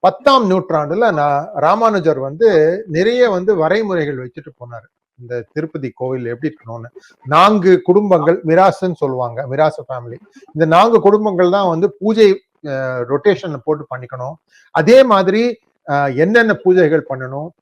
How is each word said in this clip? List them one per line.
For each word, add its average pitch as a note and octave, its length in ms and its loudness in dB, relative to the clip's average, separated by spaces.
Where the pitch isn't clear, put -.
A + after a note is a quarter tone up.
பத்தாம் A3 500 2
நூற்றாண்டுல F#3 600 -2
நான் D3 420 -2
ராமானுஜர் F3+ 640 0
வந்து E3 680 0
நிறைய A3 440 0
வந்து F#3+ 260 0
வரைமுறைகள் E3 600 -2
வச்சுட்டு B2+ 320 -16
போனாரு, A#2+ 380 -20
இந்த A#2+ 320 -10
திருப்பதி D#3 420 -8
கோவில் B2+ 320 -8
எப்படி A#2+ 280 -8
இருக்கணும்னு. A2+ 320 -18
நான்கு F#3 580 4
குடும்பங்கள், F3+ 640 2
மிராசுன்னு F#3 480 2
சொல்லுவாங்க, B2+ 520 -6
மிராசு C#3+ 420 -2
ஃபேமிலி, A#2+ 260 -12
இந்த D#3 140 0
நான்கு G3 340 4
குடும்பங்கள் G3 500 2
தான் G3 180 0
வந்து E3+ 300 -2
பூஜை, G#3 440 2
அ, C#3+ 40 -10
ரொட்டேஷன்ல E3+ 560 -2
போட்டு D3+ 220 -4
பண்ணிக்கணும். B2+ 360 -12
அதே A3+ 320 6
மாதிரி, G#3+ 560 0
அ, C#3+ 200 0
என்னென்ன G3+ 540 2
பூஜைகள் E3+ 440 2
பண்ணணும் C3+ 400 -10